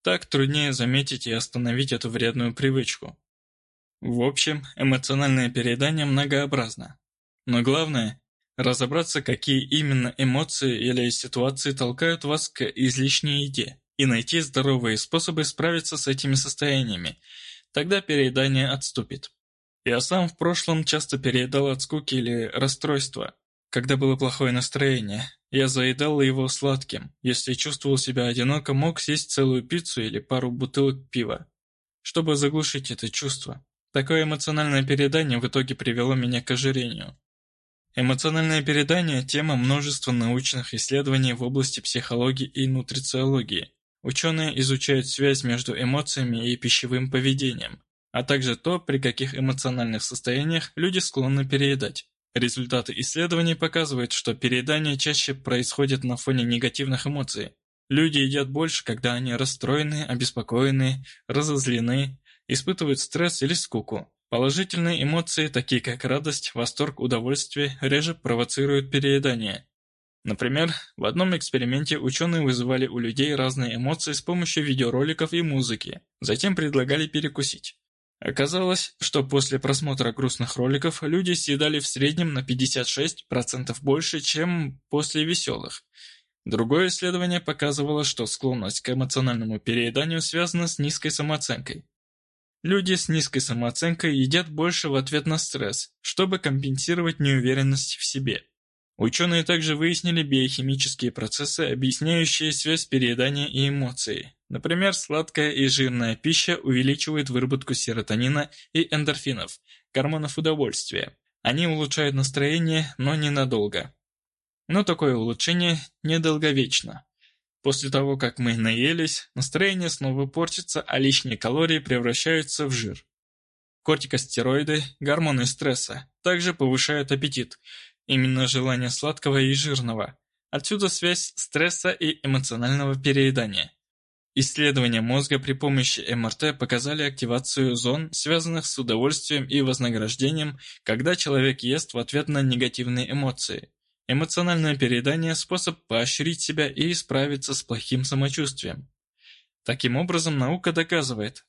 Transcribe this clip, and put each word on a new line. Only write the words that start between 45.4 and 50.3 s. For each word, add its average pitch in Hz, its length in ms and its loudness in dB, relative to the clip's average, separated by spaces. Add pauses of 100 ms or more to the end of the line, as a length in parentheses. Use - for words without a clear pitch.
между 120 360 -2
эмоциями 123 720 0
и 120 60 -2
пищевым 127 520 0
поведением, 135 720 0 (300)
а 123 120 -2
также 131 340 0
то, 175 240 -2
при 139 180 0
каких 135 340 -2
эмоциональных 127 680 -2
состояниях 143 720 -2